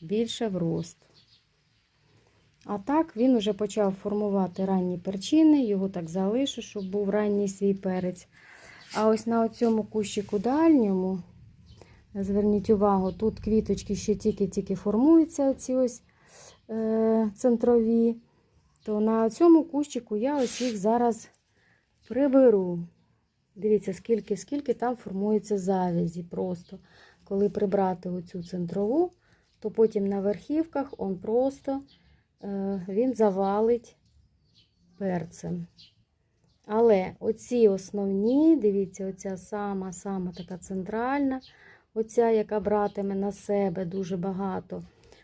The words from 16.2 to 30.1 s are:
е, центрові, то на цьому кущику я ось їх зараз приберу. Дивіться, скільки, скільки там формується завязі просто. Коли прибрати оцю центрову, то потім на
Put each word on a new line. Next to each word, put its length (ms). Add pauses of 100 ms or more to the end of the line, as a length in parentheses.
е, 680
центрові, 800 (680)
то 160
на 300
цьому 340
кущику 520
я 200
ось 240
їх 160
зараз 540 (760)
приберу. 720 (760)
Дивіться, 380
скільки, 440
скільки 380
там 220
формується 600
завязі 640
просто. 560 (460)
Коли 240
прибрати 600
оцю 320
центрову, 720 (460)
то 120
потім 360
на 140